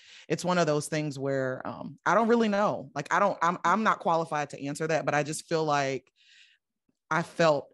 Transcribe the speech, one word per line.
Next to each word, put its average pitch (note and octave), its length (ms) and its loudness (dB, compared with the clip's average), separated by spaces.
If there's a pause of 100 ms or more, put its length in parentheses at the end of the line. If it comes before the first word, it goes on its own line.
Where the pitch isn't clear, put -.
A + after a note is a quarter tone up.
(280)
it's E3 160 -4
one F3+ 140 2
of E3+ 80 4
those D3+ 220 0
things D3+ 280 -4
where, C3+ 480 -4
um, - 400 -12
I E3 100 2
don't A3+ 120 4
really A3+ 220 4
know, G3 480 0
like, D3 180 -2
I F3+ 60 2
don't, G3 200 2
I'm, E3+ 240 0
I'm F#3+ 200 2
not F#3+ 160 2
qualified D#3+ 500 0
to - 160 -10
answer D#3 220 -4
that, D3 160 0
but C3+ 100 0
I D3 80 2
just D3+ 240 -8
feel D#3+ 180 -2
like C#3 460 -2 (1000)
I D#3+ 120 0
felt D#3+ 520 2